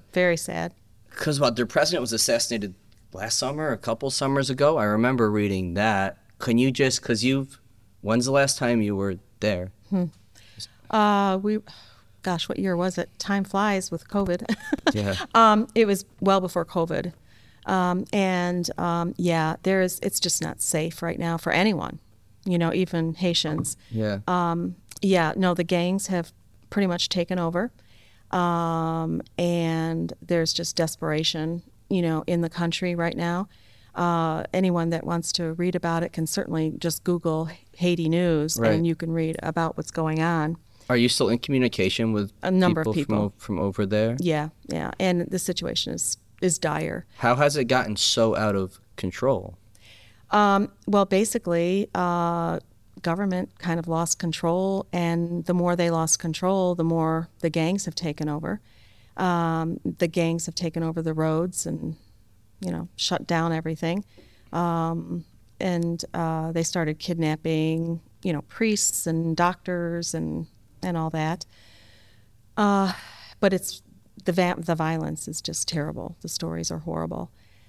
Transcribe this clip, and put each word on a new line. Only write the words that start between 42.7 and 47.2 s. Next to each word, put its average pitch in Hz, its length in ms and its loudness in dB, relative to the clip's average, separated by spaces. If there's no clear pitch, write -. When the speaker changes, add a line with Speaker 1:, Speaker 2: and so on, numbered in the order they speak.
Speaker 1:
of 156 60 0
Speaker 2:
people 107 80 0
from 151 100 0
Speaker 1:
people. 107 200 0
Speaker 2:
o-, 101 120 -2
from 95 220 -4
over 98 260 0
there? 107 360 0
Speaker 1:
Yeah, 156 300 0
yeah. - 300 -4
And 180 240 2
the - 160 -4
situation - 560 -4
is, - 220 -4
is 180 180 2
dire. 156 460 -4
Speaker 2:
How 123 160 4